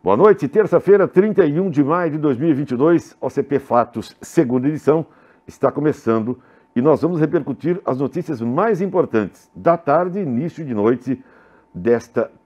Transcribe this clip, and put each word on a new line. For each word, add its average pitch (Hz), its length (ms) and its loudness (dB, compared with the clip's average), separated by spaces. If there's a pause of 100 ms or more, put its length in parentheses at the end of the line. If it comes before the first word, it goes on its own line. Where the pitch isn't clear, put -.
Boa 95 80 2
noite, 185 320 4
terça-feira, 190 580 2
trinta 190 400 2
e 147 140 -2
um 190 100 -2
de 143 140 0
maio 165 280 0
de 147 60 -6
dois 147 200 0
mil 147 100 -2
e 160 60 2
vinte 135 180 -4
e 123 60 -2
dois, 156 420 0
O - 100 -6
C 139 140 -2
P 139 160 -2
Fatos, 117 640 -2
segunda 127 480 0
edição, 156 360 0 (400)
está - 240 -2
começando 123 680 -2 (340)
e 120 80 0
nós 139 200 2
vamos 165 180 -2
repercutir 151 640 -2
as 127 160 -4
notícias 143 400 -6
mais 156 400 -2
importantes 160 760 -4
da 165 220 0
tarde 170 420 -2
e 208 40 -4
início 151 420 -6
de 135 100 -8
noite 120 480 0 (520)
desta 117 580 -2 (140)